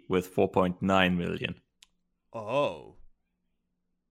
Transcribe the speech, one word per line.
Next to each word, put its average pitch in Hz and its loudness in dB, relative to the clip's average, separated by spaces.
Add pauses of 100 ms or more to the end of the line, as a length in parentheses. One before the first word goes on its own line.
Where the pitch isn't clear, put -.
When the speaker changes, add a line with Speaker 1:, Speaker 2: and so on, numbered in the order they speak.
Speaker 1:
with 92 2
four 98 2
point 92 0
nine 95 4
million. 87 -6 (760)
Speaker 2:
Oh. 107 -6 (1160)